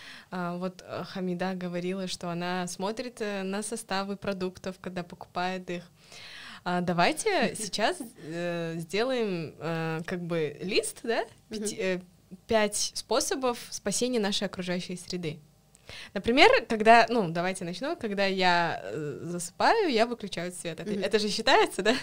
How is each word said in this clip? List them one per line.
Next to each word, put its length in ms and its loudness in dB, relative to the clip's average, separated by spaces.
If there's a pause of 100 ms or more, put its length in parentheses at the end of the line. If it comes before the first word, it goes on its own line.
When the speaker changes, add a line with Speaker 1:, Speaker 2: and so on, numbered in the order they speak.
(300)
Speaker 1:
А, 280 -4
вот, 280 -8
э, 220 -8
Хамида 460 -2
говорила, 520 -4
что 240 -6
она 380 -2
смотрит, 520 -6
э, 220 -4
на 220 -4
составы 520 -4
продуктов, 640 -6
когда 220 -6
покупает 680 -6
их. 120 -6 (840)
А, 180 2
давайте 720 2
Speaker 2:
<laughs> 0 -
Speaker 1:
сейчас, 400 0 (340)
э, 480 -2
сделаем, 800 -2
э, 480 -2
как 140 -4
бы 400 -2
лист, 420 -6
да, 220 -2 (260)
Speaker 2:
Мгм. 120 -8
Speaker 1:
пяти, 180 -6
э, 200 -2 (460)
пять 480 2
способов 640 0 (120)
спасения 500 -2
нашей 260 0
окружающей 500 -6
среды. 420 -6 (760)
Например, 380 6 (180)
когда, 400 10
ну, 220 2
давайте 340 -2
начну, 320 -4
когда 300 0
я, 580 4
э, 380 -6
засыпаю, 680 2
я 160 4
выключаю 460 -6
свет. 280 -8
Это, 100 -6
Speaker 2:
Мгм. 120 -2
Speaker 1:
это 160 4
же 120 0
считается, 520 4
да? 200 4